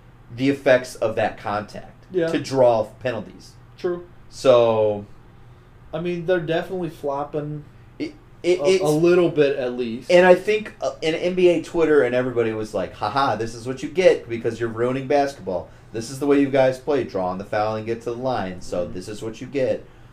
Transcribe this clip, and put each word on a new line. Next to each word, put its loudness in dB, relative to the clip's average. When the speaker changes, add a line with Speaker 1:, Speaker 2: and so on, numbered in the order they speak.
Speaker 1:
the 0
effects 2
of -2
that -2
contact -10
Speaker 2:
Yeah. -2
Speaker 1:
to -2
draw 4
penalties. -8
Speaker 2:
True. -4
Speaker 1:
So 4
Speaker 2:
I -6
mean, -6
they're 2
definitely -4
flopping -6
Speaker 1:
It, -8
it, 2
Speaker 2:
a, -2
Speaker 1:
it's 4
Speaker 2:
a 2
little 4
bit 2
at -4
least. -6
Speaker 1:
And 8
I 10
think, 0
uh, -4
in -2
N -4
B 6
A 0
Twitter 4
and 0
everybody 0
was -6
like, -4
"Ha -4
ha, 0
this -6
is -16
what -8
you -6
get 4
because -6
you're -4
ruining -4
basketball. -2
This -10
is -12
the -4
way 4
you 2
guys 2
play, -2
draw -4
on -4
the -12
foul -2
and -8
get -6
to -8
the -8
line. -6
So -4
Speaker 2:
Mm-hmm. -10
Speaker 1:
this -12
is -12
what -12
you -12
get." -4